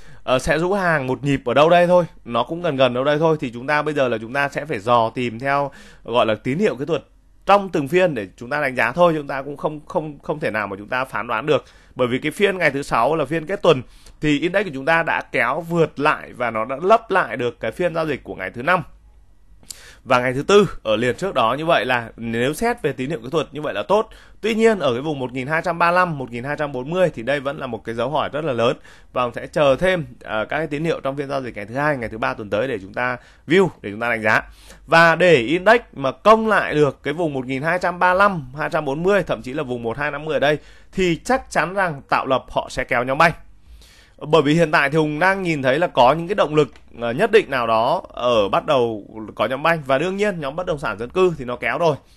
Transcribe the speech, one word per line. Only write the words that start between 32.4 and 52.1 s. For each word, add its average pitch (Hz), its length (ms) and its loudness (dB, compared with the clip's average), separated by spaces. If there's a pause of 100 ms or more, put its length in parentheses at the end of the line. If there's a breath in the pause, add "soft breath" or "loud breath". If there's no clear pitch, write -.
tới 104 180 0
để 117 140 -4
chúng 95 120 -16
ta 123 240 -4 (300 soft breath)
view, 180 200 4 (140)
để 107 100 -8
chúng 104 80 -8
ta 117 100 -2
đánh 113 120 -2
giá. 107 200 4 (460 loud breath)
Và 165 280 6
để 175 200 6
index 180 460 4 (120)
mà 135 180 -2
công 220 360 4
lại 156 260 2
được 147 300 2
cái 143 100 -2
vùng 160 200 -2
một 131 120 -4
nghìn 131 180 -4
hai 170 160 0
trăm 175 200 -2
ba 180 140 4
mươi 185 60 2
lăm, 190 260 2 (140)
hai 151 100 -2
trăm 156 160 -2
bốn 143 180 -2
mươi, 190 200 4
thậm 117 180 -4
chí 127 120 -10
là 156 100 -4
vùng 123 200 -6
một 113 140 -4
hai 147 140 -4
năm 147 140 -10
mươi 156 80 -4
ở 131 60 2
đây 147 180 2 (340 soft breath)
thì 180 240 0
chắc 262 360 -4
chắn 170 220 -2
rằng 175 360 -4
tạo 127 160 0
lập 127 260 -2
họ - 180 -4
sẽ 127 140 -6
kéo 123 200 0
nhóm 131 140 -2
banh. 160 140 6 (960 soft breath)
Bởi 156 140 4
vì 143 120 4
hiện 165 180 2
tại 147 180 2
thì 151 80 0
Hùng 151 220 0
đang 190 240 2
nhìn 160 180 -2
thấy 135 180 2
là 175 80 0
có 131 260 6
những 165 140 -6
cái 202 80 -4
động 156 200 0
lực, 151 120 4 (340)
ờ, 117 100 -2
nhất 190 200 0
định 208 180 4
nào 123 180 -2
đó 113 340 2 (120)
ở 113 360 2
bắt 160 160 0
đầu 117 400 0 (300)
có 110 100 -2
nhóm 131 180 -4
banh. 165 220 2
Và 135 120 2
đương 185 200 -2
nhiên 202 220 -2
nhóm 143 160 -6
bất 180 100 -6
động 165 140 -4
sản 117 180 -6
dân 117 120 -8
cư 180 280 2
thì 135 80 -10
nó 123 100 -6
kéo 120 220 -4
rồi. 156 180 2 (220 soft breath)